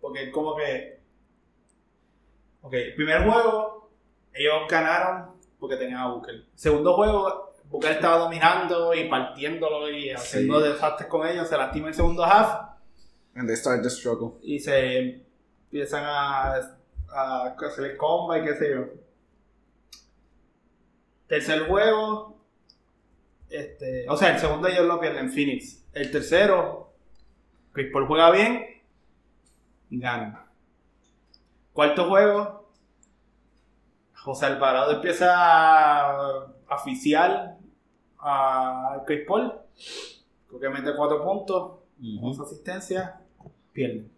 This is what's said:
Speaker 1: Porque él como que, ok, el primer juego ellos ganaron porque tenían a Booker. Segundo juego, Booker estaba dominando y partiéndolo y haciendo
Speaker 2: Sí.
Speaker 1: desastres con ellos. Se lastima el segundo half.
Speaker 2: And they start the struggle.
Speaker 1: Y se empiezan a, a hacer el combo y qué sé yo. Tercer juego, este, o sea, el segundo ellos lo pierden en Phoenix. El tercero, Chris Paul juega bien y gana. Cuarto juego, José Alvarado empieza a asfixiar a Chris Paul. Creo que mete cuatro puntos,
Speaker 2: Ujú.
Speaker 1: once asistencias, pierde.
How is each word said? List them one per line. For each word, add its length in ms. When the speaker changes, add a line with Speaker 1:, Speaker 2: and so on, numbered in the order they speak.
Speaker 1:
Porque 240
él 80
como 240
que, 420
ok, 100
el 220
primer 300
juego 680
ellos 220
ganaron 640
porque 160
tenían 240
a 80
Booker. 360
Segundo 400
juego, 580
Booker 220
estaba 260
dominando 760
y 140
partiéndolo 840
y 200
haciendo 500
Speaker 2:
Sí. 120
Speaker 1:
desastres 360
con 180
ellos. 220
Se 80
lastima 320
el 60
segundo 300
half. 440
Speaker 2:
And 120
they 80
start 260
the 80
struggle. 520
Speaker 1:
Y 160
se 400
empiezan 400
a, 500
a 540
hacer 280
el 40
combo 400
y 60
qué 140
sé 140
yo. 160
Tercer 400
juego, 680
este, 580
o 80
sea, 180
el 60
segundo 280
ellos 180
lo 120
pierden 280
en 60
Phoenix. 600
El 180
tercero, 840
Chris 200
Paul 140
juega 240
bien 340
y 100
gana. 460
Cuarto 340
juego, 640
José 320
Alvarado 460
empieza 420
a 1120
asfixiar 880
a 880
Chris 220
Paul. 240
Creo 120
que 100
mete 260
cuatro 260
puntos, 500
Speaker 2:
Ujú. 260
Speaker 1:
once 160
asistencias, 680
pierde. 320